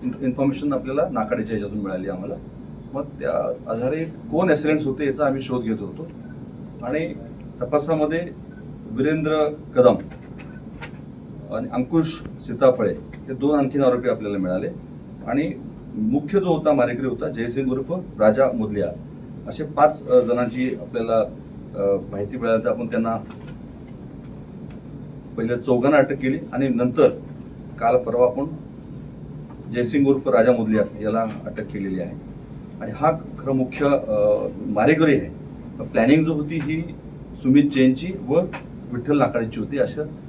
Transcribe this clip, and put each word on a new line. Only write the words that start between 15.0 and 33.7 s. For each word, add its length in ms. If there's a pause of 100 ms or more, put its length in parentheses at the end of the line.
आणि 240 (440)
मुख्य 440
जो 60
होता 280
मारेकरी 340
होता 220
जयसिंग 420
उर्फ 220 (260)
राजा 320
मुदलिया 360 (600)
असे 160
पाच, 460
अ, 100
जणांची 640
आपल्याला, 360 (580)
अ, 220 (140)
माहिती 260
मिळाल्यानंतर 320
आपण 180
त्यांना 300 (2250)
पहिल्या 200
चौघांना 400
अटक 220
केली 200 (140)
आणि 140
नंतर 400 (720)
काल 180
परवा 280
आपण 200 (1300)
जयसिंग 340
उर्फ 200
राजा 240
मुदलिया 320 (180)
याला 240 (200)
अटक 220
केलेली 340
आहे. 140 (680)
आणि 140
हा 160
खरं 440
मुख्य, 300